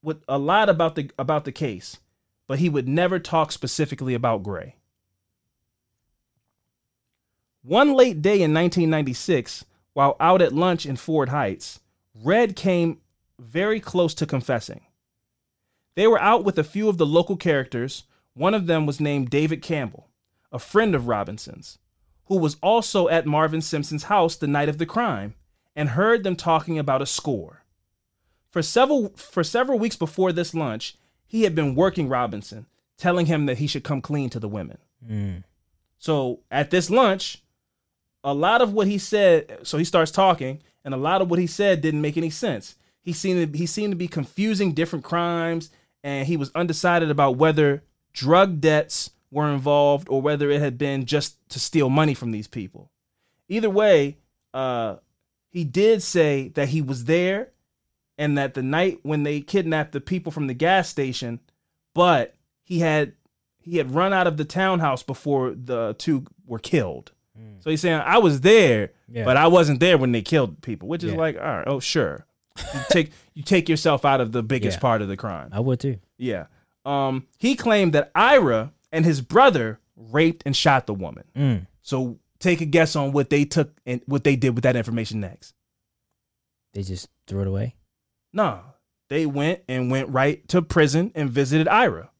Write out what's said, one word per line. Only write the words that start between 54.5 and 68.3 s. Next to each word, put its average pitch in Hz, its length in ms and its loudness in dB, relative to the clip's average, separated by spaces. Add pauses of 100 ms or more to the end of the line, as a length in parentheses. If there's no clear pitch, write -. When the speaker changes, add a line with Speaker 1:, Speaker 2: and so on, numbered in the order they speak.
Speaker 1:
uh, 123 440 -4 (500)
he 175 160 -6
did 190 400 2
say 147 460 0
that 139 200 -2
he 156 120 -2
was 127 240 -6
there 180 440 0 (680)
and 147 200 0
that 139 160 -2
the 131 80 -6
night 160 420 -2
when 147 200 -2
they 147 180 -4
kidnapped 156 520 -2
the 139 80 -6
people 180 300 -6
from 151 160 -6
the 131 60 -6
gas 170 360 0
station, 127 500 -6 (560)
but 165 400 2 (260)
he 175 180 -4
had, 151 340 0 (460)
he 170 180 -6
had 131 180 -2
run 190 180 2
out 180 140 2
of 156 100 -2
the 151 80 -2
townhouse 175 560 0
before 135 500 -2
the 117 460 -6
two 143 280 -2 (200)
were 117 140 -8
killed. 90 520 -4 (280)
Speaker 2:
Mm. 107 240 -20
Speaker 1:
So 156 60 -6
he's 156 120 -2
saying, 165 240 0
"I 190 120 4
was 151 240 4